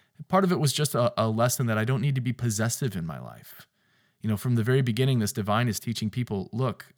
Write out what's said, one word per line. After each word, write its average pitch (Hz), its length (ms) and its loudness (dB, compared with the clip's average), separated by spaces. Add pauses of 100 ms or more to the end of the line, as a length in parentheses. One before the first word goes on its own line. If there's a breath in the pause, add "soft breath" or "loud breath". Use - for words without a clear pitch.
(300 soft breath)
part 190 160 4
of 180 80 4
it 175 80 0
was 143 100 2
just - 240 -2
a, 120 220 2
a 110 100 2
lesson 117 380 2
that 113 120 2
I 107 60 2
don't 127 180 0
need 143 140 0
to 131 60 0
be 120 100 -2
possessive 113 640 -2
in 85 100 -4
my 76 140 -8
life. 58 480 -18 (540)
You 107 80 -2
know, 104 80 0
from 123 180 0
the 113 80 2
very 127 180 4
beginning, 123 380 2
this 104 140 0
divine 107 340 0
is 104 100 -2
teaching 110 320 -4
people, 107 440 -4
"Look, 120 320 -4 (120)